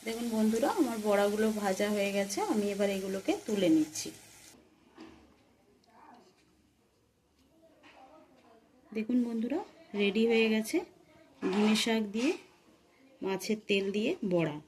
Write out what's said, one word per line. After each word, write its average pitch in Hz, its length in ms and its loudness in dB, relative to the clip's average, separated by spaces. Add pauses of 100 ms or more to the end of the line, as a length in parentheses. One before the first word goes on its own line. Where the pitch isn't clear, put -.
দেখুন 226 220 -6 (100)
বন্ধুরা, 220 340 2 (100)
আমার 240 180 0 (100)
বড়াগুলো 208 400 2 (140)
ভাজা 202 280 0
হয়ে 202 280 0
গেছে, 196 220 -2 (140)
আমি 214 180 0
এবার 202 180 0
এগুলোকে 190 420 -4 (140)
তুলে 196 240 0
নিচ্ছি। 156 400 2 (4000)
দেখুন 220 260 -2 (100)
বন্ধুরা, 233 320 -4 (420)
রেডি 202 260 2
হয়ে 226 260 4
গেছে 220 240 0 (760)
ঘিমে 214 300 4
শাক 226 200 0 (120)
দিয়ে 247 160 0 (920)
মাছের 190 460 -4
তেল 196 240 2
দিয়ে 214 200 -2 (220)
বড়া 160 220 0 (120)